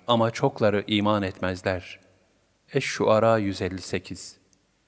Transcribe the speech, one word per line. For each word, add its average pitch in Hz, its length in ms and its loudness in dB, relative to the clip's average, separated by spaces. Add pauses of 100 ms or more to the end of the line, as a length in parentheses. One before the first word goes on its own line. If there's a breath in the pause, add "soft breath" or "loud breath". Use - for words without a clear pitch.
ama 117 240 4
çokları 107 560 0
iman 104 360 2
etmezler. 92 800 -4 (760)
Eş-Şuara 110 640 2
yüz 98 240 -4
elli 90 200 -6
sekiz. - 540 -10 (520)